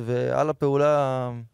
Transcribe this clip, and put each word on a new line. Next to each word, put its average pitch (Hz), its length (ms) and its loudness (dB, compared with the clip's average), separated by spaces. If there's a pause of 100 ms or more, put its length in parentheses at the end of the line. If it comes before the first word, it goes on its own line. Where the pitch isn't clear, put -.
ועל 127 440 0
הפעולה, 139 840 0 (220)